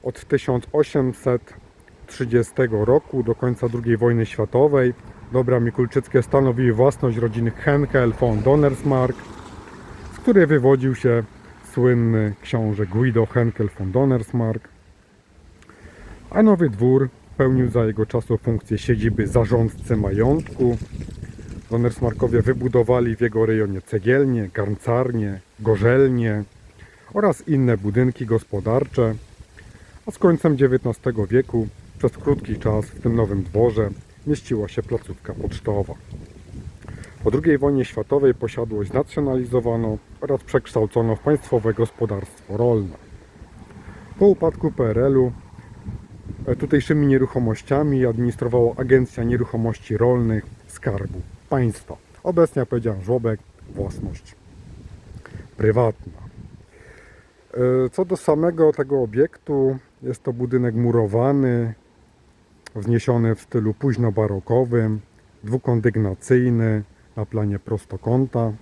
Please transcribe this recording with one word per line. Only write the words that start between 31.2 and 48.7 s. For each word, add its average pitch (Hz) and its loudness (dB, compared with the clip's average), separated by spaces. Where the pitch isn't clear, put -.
wieku 117 0
przez - 0
krótki 139 -2
czas 107 -2
w - -18
tym 117 0
nowym 101 0
dworze 110 0
mieściła 117 -4
się - -6
placówka - -8
pocztowa. - -4
Po 110 2
drugiej 151 2
wojnie 135 0
światowej 135 0
posiadłość 113 -6
znacjonalizowano 120 -2
oraz 135 -2
przekształcono 113 0
w - -12
państwowe 117 0
gospodarstwo 104 -6
rolne. 110 0
Po 190 6
upadku 165 2
P 131 -2
R 110 0
L-u, 131 2
e, 127 0
tutejszymi 147 0
nieruchomościami 131 0
administrowała 120 0